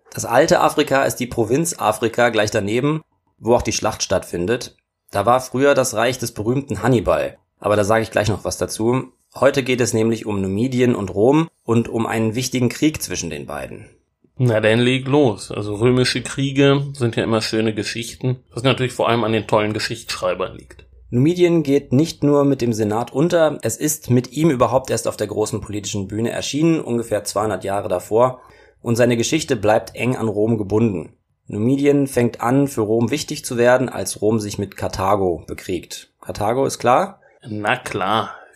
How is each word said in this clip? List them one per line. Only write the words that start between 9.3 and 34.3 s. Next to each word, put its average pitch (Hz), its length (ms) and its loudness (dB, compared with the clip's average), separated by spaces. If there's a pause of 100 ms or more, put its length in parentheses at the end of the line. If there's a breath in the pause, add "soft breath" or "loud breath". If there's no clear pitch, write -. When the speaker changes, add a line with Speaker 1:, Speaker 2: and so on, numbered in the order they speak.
Speaker 1:
Heute 139 300 2
geht 123 180 0
es 113 120 0
nämlich 113 320 0
um 101 160 -4
Numidien 120 520 2
und 95 220 -4
Rom 143 340 4 (140)
und 113 240 0
um 113 180 -2
einen 110 300 -2
wichtigen 123 340 -2
Krieg 151 320 0
zwischen 87 280 -6
den 73 160 -10
beiden. 67 440 -12 (480)
Speaker 2:
Na 117 220 2
dann 110 200 4
leg 131 280 2
los. 127 440 2
Also 104 240 -6
römische 123 460 2
Kriege 139 600 2 (100)
sind 117 220 -2
ja 110 80 0
immer 110 180 0
schöne 110 320 0
Geschichten. 117 760 -6
Das - 80 -10
ist 120 80 -6
natürlich 127 260 2
vor - 160 0
allem 117 160 2
an 110 80 0
den 107 160 0
tollen 107 260 2
Geschichtsschreibern 95 800 -6
liegt. - 300 -20 (240)
Speaker 1:
Numidien 170 540 4
geht 139 300 0
nicht 156 300 2
nur 143 200 4
mit 139 180 2
dem 120 120 0
Senat 107 400 -2
unter, 151 480 2
es 110 160 -4
ist 147 320 -4
mit 123 240 2
ihm 156 160 2
überhaupt 123 400 2
erst 117 180 -2
auf - 80 -4
der 104 120 -4
großen 101 340 -2
politischen 101 460 -6
Bühne 107 240 -2
erschienen, 156 500 0
ungefähr 113 420 -2
zweihundert 101 400 -2
Jahre 98 240 -2
davor. 107 540 2 (400 loud breath)
Und 117 160 0
seine 120 180 4
Geschichte 139 400 0
bleibt 104 400 0
eng 127 220 -2
an 113 100 -2
Rom 107 300 0
gebunden. 104 560 -2 (340)
Numidien 139 600 2
fängt 120 340 -2
an, 135 260 2
für 123 140 -4
Rom 113 300 0
wichtig 151 340 -6
zu 123 120 -6
werden, 123 300 4
als - 340 -8
Rom 110 180 2